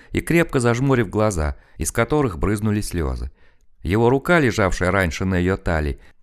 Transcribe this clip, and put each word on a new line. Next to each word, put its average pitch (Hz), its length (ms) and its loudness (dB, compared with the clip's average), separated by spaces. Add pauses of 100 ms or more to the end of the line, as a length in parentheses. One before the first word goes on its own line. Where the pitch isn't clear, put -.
(120)
и - 100 -2
крепко 160 380 0
зажмурив 120 500 2
глаза, 92 480 -2 (200)
из 80 140 -4
которых 120 460 0
брызнули 104 440 -2
слезы. 65 500 -6 (500)
Его 113 300 2
рука, 165 280 2
лежавшая 95 520 0
раньше 95 340 0
на 92 100 -2
ее 90 220 0
талии, 78 420 -4 (240)